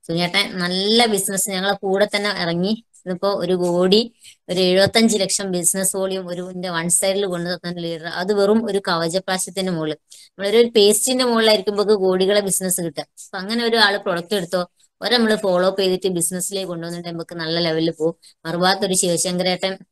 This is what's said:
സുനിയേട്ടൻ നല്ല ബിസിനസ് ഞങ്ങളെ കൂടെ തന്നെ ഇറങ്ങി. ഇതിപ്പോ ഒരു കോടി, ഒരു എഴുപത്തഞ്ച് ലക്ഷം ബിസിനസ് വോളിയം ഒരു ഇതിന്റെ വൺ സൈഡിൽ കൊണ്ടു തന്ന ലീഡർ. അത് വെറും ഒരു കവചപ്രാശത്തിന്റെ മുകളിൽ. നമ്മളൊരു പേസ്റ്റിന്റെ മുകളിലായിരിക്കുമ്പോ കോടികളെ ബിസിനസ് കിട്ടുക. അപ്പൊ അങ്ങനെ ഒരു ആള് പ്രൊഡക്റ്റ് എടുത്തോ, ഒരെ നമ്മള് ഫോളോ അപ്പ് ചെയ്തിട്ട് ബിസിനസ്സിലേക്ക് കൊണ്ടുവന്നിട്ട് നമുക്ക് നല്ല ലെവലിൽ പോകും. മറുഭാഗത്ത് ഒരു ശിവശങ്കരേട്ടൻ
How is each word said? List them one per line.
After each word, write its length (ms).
സുനിയേട്ടൻ 520
നല്ല 480
ബിസിനസ് 440
ഞങ്ങളെ 220
കൂടെ 440
തന്നെ 260
ഇറങ്ങി. 420
ഇതിപ്പോ 220
ഒരു 240
കോടി, 600
ഒരു 120
എഴുപത്തഞ്ച് 560
ലക്ഷം 360
ബിസിനസ് 440
വോളിയം 320
ഒരു 220
ഇതിന്റെ 200
വൺ 180
സൈഡിൽ 380
കൊണ്ടു 240
തന്ന 300
ലീഡർ. 260
അത് 280
വെറും 360
ഒരു 180
കവചപ്രാശത്തിന്റെ 840
മുകളിൽ. 240
നമ്മളൊരു 640
പേസ്റ്റിന്റെ 480
മുകളിലായിരിക്കുമ്പോ 600
കോടികളെ 400
ബിസിനസ് 400
കിട്ടുക. 220
അപ്പൊ 360
അങ്ങനെ 260
ഒരു 120
ആള് 220
പ്രൊഡക്റ്റ് 360
എടുത്തോ, 360
ഒരെ 140
നമ്മള് 200
ഫോളോ 320
അപ്പ് 120
ചെയ്തിട്ട് 280
ബിസിനസ്സിലേക്ക് 600
കൊണ്ടുവന്നിട്ട് 400
നമുക്ക് 260
നല്ല 260
ലെവലിൽ 300
പോകും. 460
മറുഭാഗത്ത് 400
ഒരു 80
ശിവശങ്കരേട്ടൻ 840